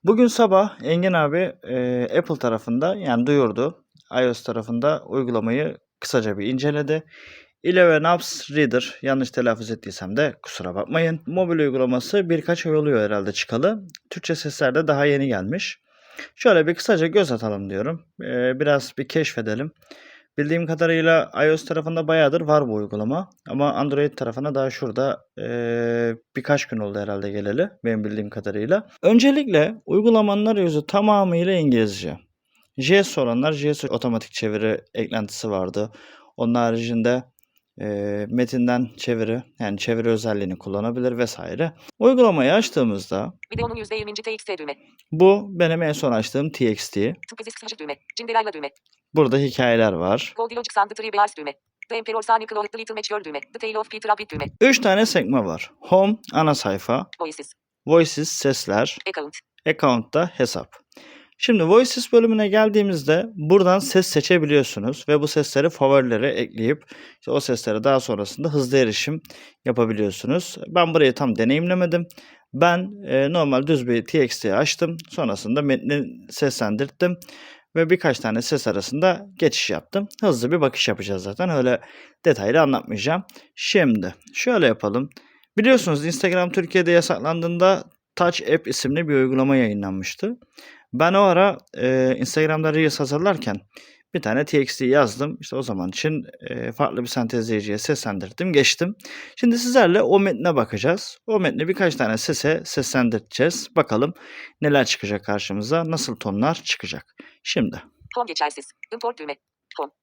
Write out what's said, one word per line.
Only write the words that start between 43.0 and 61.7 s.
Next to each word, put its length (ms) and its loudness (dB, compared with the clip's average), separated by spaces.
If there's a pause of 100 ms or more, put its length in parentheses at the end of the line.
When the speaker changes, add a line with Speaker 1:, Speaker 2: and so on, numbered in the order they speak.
Speaker 2:
Videonun 240 -6
yüzde 200 -8
yirminci 260 -8
T 120 -8
X 100 -14
T 140 -8
düğme. 160 -10 (380)
Speaker 1:
bu 360 6 (100)
benim 240 2
en 100 0
son 200 0
açtığım 400 -2
T 180 2
X 200 -6
T. 240 -2 (140)
Speaker 2:
Tıpkı 160 -18
disk 140 -16
sıkıcı 200 -16
düğme. 180 -10 (200)
Cinderella 360 -2
düğme. 180 -10 (440)
Speaker 1:
Burada 240 4
hikayeler 540 2
var. 440 -2
Speaker 2:
Goldilocks 420 -6
and 100 2
the 60 -16
Three 180 -10
Bears 240 0
düğme. 160 -10 (360)
The 80 -6
Emperor 260 -4
Sonic 340 -2
Roll 100 -2
the 120 -12
Little 160 -10
Match 140 -8
Girl 160 -6
düğme. 160 -8 (120)
The 60 -18
Tale 200 -6
of 120 -8
Peter 200 -8
Rabbit 220 -2
düğme. 120 -6 (160)
Speaker 1:
Üç 180 6
tane 280 2
sekme 380 0
var. 260 -8 (100)
Home, 360 2 (160)
ana 220 2
sayfa. 520 -2 (140)
Speaker 2:
Voices. 320 -12 (340)
Speaker 1:
Voices, 420 4
sesler. 680 -2 (120)
Speaker 2:
Account. 280 -10 (300)
Speaker 1:
Account'ta 680 0
hesap. 420 -4 (600)
Şimdi 260 2
Voices 480 4